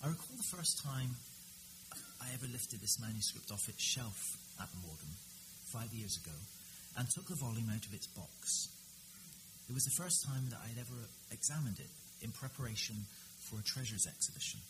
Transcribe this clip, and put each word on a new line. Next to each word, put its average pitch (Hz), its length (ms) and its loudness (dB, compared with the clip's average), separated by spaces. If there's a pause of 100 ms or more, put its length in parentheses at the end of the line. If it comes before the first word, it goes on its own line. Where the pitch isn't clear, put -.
I 147 80 4
recall 170 240 -2
the 240 160 2
first 180 320 4
time 131 320 2 (1040)
I 127 160 -4
ever 123 160 0
lifted 120 320 -2
this 107 160 6
manuscript 110 560 0
off 101 160 2
its - 80 -6
shelf - 560 2 (240)
at 95 160 -2
the 90 80 -4
Morgan 78 240 -6 (640)
five 117 240 -2
years 104 240 2
ago 80 160 -6 (640)
and 123 80 6
took 185 240 2
the 165 80 2
volume 113 320 4
out 107 160 2
of 98 80 -6
its - 160 -4
box. - 560 0 (1040)
It - 20 -2
was 131 140 6
the 151 160 4
first 170 240 6
time 131 240 4
that - 80 -4
I'd 117 240 -4
ever 120 240 -6 (240)
examined 135 480 4
it - 160 -8 (240)
in 110 160 -2
preparation 110 720 0 (400)
for - 80 -4
a 107 80 0
treasures 110 400 2
exhibition - 560 0 (100)